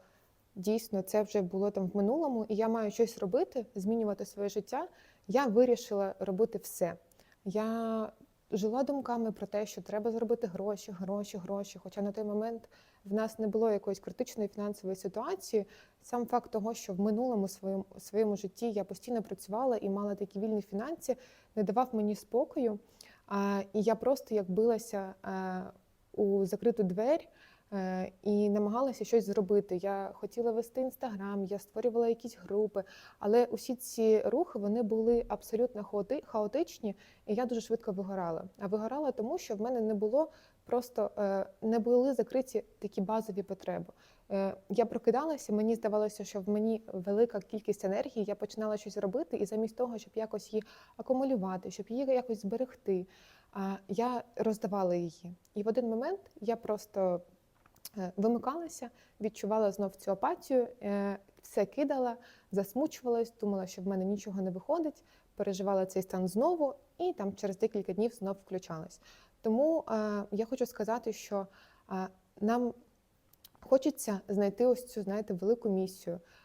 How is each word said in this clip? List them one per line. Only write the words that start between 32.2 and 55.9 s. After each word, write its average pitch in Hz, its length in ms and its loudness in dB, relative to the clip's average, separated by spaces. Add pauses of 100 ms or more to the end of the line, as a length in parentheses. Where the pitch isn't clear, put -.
групи, 202 460 0 (360)
але 233 260 6
усі 240 300 -4
ці 220 460 4
рухи, 247 380 0
вони 208 240 0
були 226 440 2
абсолютно 214 560 -2
хаоти-, 208 420 -4
хаотичні, 214 680 -2 (320)
і 214 60 0
я 240 120 0
дуже 233 160 -2
швидко 220 300 -2
вигорала. 185 520 -4 (160)
А 202 80 -4
вигорала 233 440 -2
тому, 277 260 -2
що - 180 -6
в 196 60 -2
мене 240 200 0
не 220 120 2
було 220 380 2 (340)
просто, 240 520 -2
е, 196 280 0 (160)
не 226 180 2
були 247 340 6
закриті 240 500 0 (160)
такі 208 220 -4
базові 208 420 -2
потреби. 180 500 -6 (380)
Е, 196 220 0 (160)
я 214 160 4
прокидалася, 262 680 2
мені 220 220 2
здавалося, 214 480 0
що 196 180 -8
в 190 80 -4
мені 214 340 2 (100)
велика 202 460 2
кількість 202 460 -4
енергії, 214 400 0
я 202 100 -4
починала 214 420 -4
щось 208 200 -10
робити, 214 400 0
і 208 80 0
замість 220 300 -2
того, 240 220 -2
щоб - 180 -16
якось 220 380 -6
її 214 100 0 (340)
акумулювати, 226 760 0
щоб 196 180 -10
її 254 160 -2
якось 247 360 2
зберегти, 202 640 -2 (440)
а, 196 240 -4 (120)
я 233 360 0 (120)
роздавала 196 600 2
її. 175 400 -4 (200)
І 208 80 -2
в 208 40 -6
один 233 220 2
момент 285 300 -2 (220)